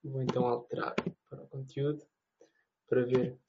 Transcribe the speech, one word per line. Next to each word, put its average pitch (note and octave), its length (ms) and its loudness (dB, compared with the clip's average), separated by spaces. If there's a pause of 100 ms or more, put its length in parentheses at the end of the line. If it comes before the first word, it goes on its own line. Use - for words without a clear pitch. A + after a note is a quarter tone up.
Vou C3+ 200 -4
então B2+ 220 2
alterar - 520 -2 (340)
para C3+ 140 -14
o - 40 -20
conteúdo C#3 560 -4 (840)
para B2 180 6
ver B2+ 320 2 (100)